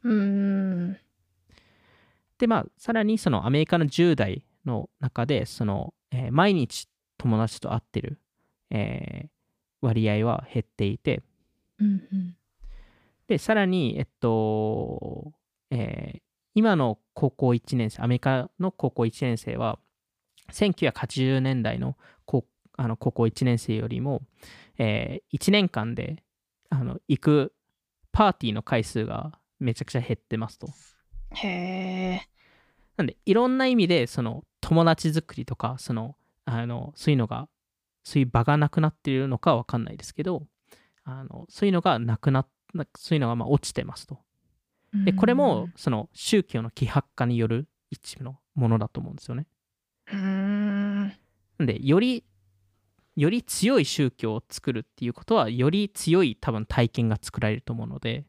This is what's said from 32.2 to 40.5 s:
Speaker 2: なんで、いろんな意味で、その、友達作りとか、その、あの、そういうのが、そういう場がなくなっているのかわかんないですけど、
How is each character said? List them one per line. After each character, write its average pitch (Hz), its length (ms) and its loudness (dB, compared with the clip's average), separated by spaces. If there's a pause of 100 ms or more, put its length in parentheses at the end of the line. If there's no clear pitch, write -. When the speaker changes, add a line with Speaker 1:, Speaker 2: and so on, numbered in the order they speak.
Speaker 2:
な 185 60 0
ん 135 40 0
で、 - 80 -6 (100)
い 196 80 4
ろ 240 140 4
ん 254 100 2
な 262 80 2
意 254 120 4
味 185 100 4
で、 156 200 2
そ - 140 -4
の、 120 220 -6 (160)
友 165 240 4
達 165 300 4
作 - 220 -4
り 123 100 -10
と 127 100 -8
か、 127 240 -6
そ - 140 -6
の、 117 240 -6 (260)
あ 117 220 -4
の、 120 300 -8
そ - 140 -2
う - 20 4
い 147 40 4
う - 20 4
の 117 100 2
が、 120 200 -8 (560)
そ - 160 0
う - 20 6
い 131 40 6
う 123 40 -4
場 117 140 4
が 147 140 4
な 151 100 4
く - 140 0
な 156 80 2
っ - 40 -6
て - 160 -8
い 131 60 0
る 135 120 0
の 127 100 -2
か 156 180 4
わ 117 80 0
か - 140 -4
ん 113 80 -2
な 107 60 -12
い 104 60 -14
で - 60 -18
す - 100 -18
け 147 100 -6
ど、 156 240 -4 (560)